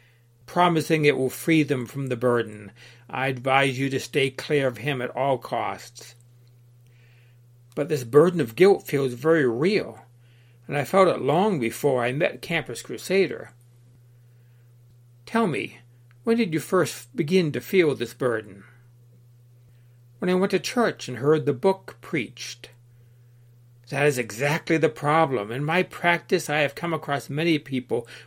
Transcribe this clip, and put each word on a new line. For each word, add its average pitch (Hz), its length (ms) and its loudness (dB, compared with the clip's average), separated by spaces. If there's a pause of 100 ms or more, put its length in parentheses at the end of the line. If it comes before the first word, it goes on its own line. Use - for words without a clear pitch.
(480)
promising 165 580 2
it 139 140 4
will 131 100 0
free 160 360 2
them 127 220 -2
from 139 200 -8
the 127 100 -4
burden. 113 540 -2 (400)
I 131 160 -4
advise 135 540 0
you 135 100 0
to 131 80 -2
stay 139 320 -2
clear 139 380 -2
of 117 100 -6
him 127 240 -4
at 127 80 -6
all 131 280 0
costs." - 760 -8 (1600)
But 156 140 -4
this 143 160 -2
burden 160 340 6
of 117 160 -2
guilt 190 320 6
feels 135 280 0
very 147 320 2
real, 147 580 0 (640)
and 143 80 -4
I 147 80 0
felt 190 240 4
it 113 140 0
long 170 360 2
before 123 460 0
I 123 80 -2
met - 300 -2
Campus 156 400 -6
Crusader. 180 720 -4 (1700)
Tell 226 220 0
me, - 320 -4 (440)
when 233 140 2
did 220 160 0
you 156 80 0
first - 560 -2
begin 170 360 2
to 123 100 -4
feel 165 320 2
this 113 180 -6
burden? 107 520 -4 (1500)
When 180 100 -2
I 185 60 2
went 190 160 2
to 190 80 0
church - 500 -2
and 123 80 -8
heard 143 300 2
the 143 80 0
book 185 480 -2
preached. - 640 -8 (1200)
That 143 180 0
is 135 120 2
exactly 139 580 -2
the 156 140 2
problem. 143 600 0
In 131 140 -6
my 165 180 0
practice, 175 680 -2
I 147 80 0
have 143 160 0
come 170 180 -6
across 143 380 -6
many 156 280 0
people 123 480 -4 (200)